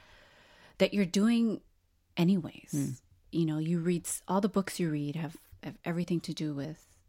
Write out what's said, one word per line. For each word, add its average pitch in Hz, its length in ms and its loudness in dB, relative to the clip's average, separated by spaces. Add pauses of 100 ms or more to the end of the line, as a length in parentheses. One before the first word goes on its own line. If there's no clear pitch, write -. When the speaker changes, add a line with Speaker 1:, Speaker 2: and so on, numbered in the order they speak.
(800)
Speaker 1:
that 190 140 4
you're 202 120 2
doing 226 560 2 (560)
anyways. 175 580 2
Speaker 2:
Mm. 131 240 -2 (320)
Speaker 1:
You 165 140 0
know, 156 140 0
you 165 200 0
read 175 260 0
s-, - 220 -8
all 190 140 2
the 208 80 2
books - 300 -2
you 170 100 0
read 147 260 -2
have, 165 220 -6 (260)
have 131 220 -10
everything 170 360 -2
to 160 120 -8
do 151 200 -4
with 139 320 -10 (240)